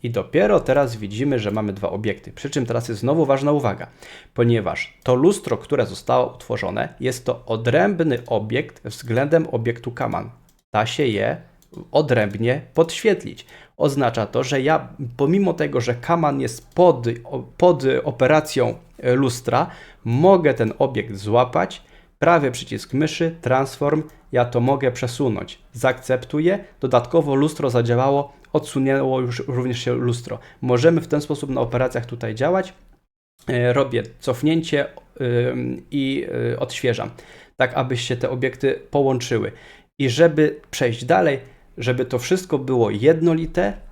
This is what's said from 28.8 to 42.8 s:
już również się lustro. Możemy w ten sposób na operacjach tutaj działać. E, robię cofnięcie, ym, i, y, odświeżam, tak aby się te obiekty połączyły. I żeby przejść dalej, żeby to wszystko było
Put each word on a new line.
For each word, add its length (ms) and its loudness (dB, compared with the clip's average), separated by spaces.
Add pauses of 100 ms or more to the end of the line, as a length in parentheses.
już 260 -4
również 320 -2
się 140 -2
lustro. 460 -4 (220)
Możemy 400 4
w 60 -10
ten 140 0
sposób 280 -6
na 120 -2
operacjach 440 -2
tutaj 300 -8
działać. 380 0 (760)
E, 260 2
robię 300 0 (160)
cofnięcie, 680 0 (360)
ym, 600 -2 (100)
i, 360 -2 (260)
y, 60 -6
odświeżam, 500 -2 (460)
tak 180 0
aby 240 -2
się 180 -4
te 140 -2
obiekty 500 -2 (120)
połączyły. 600 0 (480)
I 100 2
żeby 500 4 (120)
przejść 340 -2
dalej, 340 4 (380)
żeby 280 -2
to 140 -2
wszystko 380 -2
było 320 2